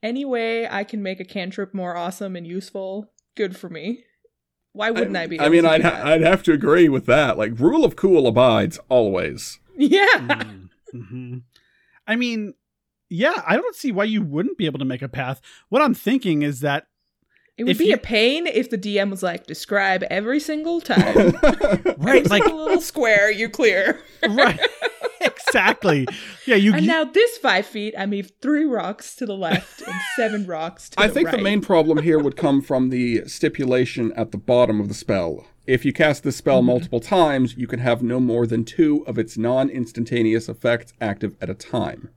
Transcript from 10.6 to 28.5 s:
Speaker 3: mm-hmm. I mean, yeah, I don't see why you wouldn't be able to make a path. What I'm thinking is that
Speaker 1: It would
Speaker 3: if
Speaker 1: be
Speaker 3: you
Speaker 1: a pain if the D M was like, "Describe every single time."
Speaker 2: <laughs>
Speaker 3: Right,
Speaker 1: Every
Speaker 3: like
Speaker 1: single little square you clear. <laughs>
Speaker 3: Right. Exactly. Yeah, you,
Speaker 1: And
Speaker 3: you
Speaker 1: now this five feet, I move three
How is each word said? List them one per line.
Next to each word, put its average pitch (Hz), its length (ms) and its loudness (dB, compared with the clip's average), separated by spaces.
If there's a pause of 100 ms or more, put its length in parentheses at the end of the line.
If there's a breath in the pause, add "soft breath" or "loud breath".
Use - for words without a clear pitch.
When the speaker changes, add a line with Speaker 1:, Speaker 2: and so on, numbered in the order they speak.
Speaker 3:
mm-hmm. 123 440 -12 (680)
I 220 80 -2
mean, 233 400 -4 (540)
yeah, 277 360 0
I 170 120 2
don't 427 180 -4
see 269 160 -6
why 196 140 0
you 214 180 0
wouldn't 175 340 -4
be 180 100 -4
able 135 120 -6
to 135 60 -4
make 127 180 -4
a 135 60 -10
path. 131 320 -8 (280 soft breath)
What 262 140 2
I'm 277 120 2
thinking 202 480 0
is 143 180 -4
that 143 260 -4 (720)
Speaker 1:
It 226 60 -4
would 262 80 0
Speaker 3:
if 220 60 0
Speaker 1:
be 339 80 2
Speaker 3:
you - 80 4
Speaker 1:
a - 40 -2
pain 247 480 0
if 254 240 -2
the 226 60 -4
D 202 240 -4
M 196 100 -2
was 190 100 -10
like, 175 280 -6
"Describe 196 600 -2
every 220 280 -2
single 311 420 -4
time." 185 580 2
Speaker 2:
<laughs> - 40 0
Speaker 3:
Right, - 760 2
Speaker 1:
Every - 40 4
Speaker 3:
like 196 220 2
Speaker 1:
single 320 200 0
little 349 160 2
square 214 520 2
you 214 160 -2
clear. 196 520 2 (120)
<laughs> - 160 -2
Speaker 3:
Right. - 320 2 (640)
Exactly. 185 840 2 (400 loud breath)
Yeah, 240 100 4
you, 202 180 6
Speaker 1:
And 302 80 2
Speaker 3:
you 302 60 4
Speaker 1:
now 320 160 2
this 466 340 2
five 196 280 0
feet, 214 320 -10
I 196 80 -6
move 202 260 -6 (100)
three 302 220 0